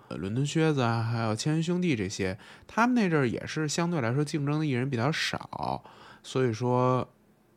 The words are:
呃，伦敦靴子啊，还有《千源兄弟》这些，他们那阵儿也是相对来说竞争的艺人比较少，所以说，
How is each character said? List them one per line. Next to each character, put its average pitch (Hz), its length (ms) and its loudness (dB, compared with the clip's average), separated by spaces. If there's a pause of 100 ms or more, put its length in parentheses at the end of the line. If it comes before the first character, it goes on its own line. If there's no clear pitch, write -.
呃， - 80 -8
伦 95 180 -4
敦 135 120 0
靴 160 260 2
子 139 80 2
啊， 117 220 2
还 113 160 0
有 110 180 0
《千 151 160 -2
源 160 100 2
兄 175 200 0
弟》 170 120 2
这 98 140 -2
些， 95 300 -4 (280)
他 226 200 2
们 254 80 2
那 208 160 4
阵 156 100 4
儿 127 80 2
也 - 180 -4
是 156 220 -4
相 170 220 0
对 170 100 -2
来 117 140 0
说 147 100 2
竞 147 220 -2
争 147 120 0
的 156 60 0
艺 147 60 0
人 127 180 0
比 135 80 -2
较 123 160 2
少， - 720 -4 (380)
所 131 200 -2
以 123 80 4
说， 123 560 2 (500)